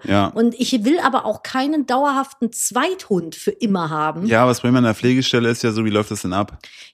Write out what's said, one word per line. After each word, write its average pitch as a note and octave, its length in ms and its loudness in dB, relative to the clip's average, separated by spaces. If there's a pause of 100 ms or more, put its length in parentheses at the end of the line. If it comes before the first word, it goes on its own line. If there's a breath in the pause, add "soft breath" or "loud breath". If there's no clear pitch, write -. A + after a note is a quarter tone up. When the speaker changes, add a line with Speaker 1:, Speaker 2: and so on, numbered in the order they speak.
Speaker 1:
Ja. G3 220 2
Speaker 2:
Und A#3 300 0
ich A#3+ 280 0
will D4+ 140 2
aber - 260 0
auch G#3+ 180 -6
keinen C#4+ 420 -2
dauerhaften C4 680 -2
Zweithund A#3+ 840 -2
für - 160 -6
immer F#3 380 -2
haben. D#3 380 -2
Speaker 1:
Ja, A#2 160 4
aber B2+ 80 6
das A2+ 100 -2
Problem B2 160 4
an B2 80 4
der A2 100 2
Pflegestelle B2 540 2
ist A2+ 120 -2
ja A2+ 120 0
so, A2 100 -2
wie A2 60 0
läuft G#2+ 220 0
das G#2 100 -8
denn F#2 100 -4
ab? G2+ 260 -2 (360 loud breath)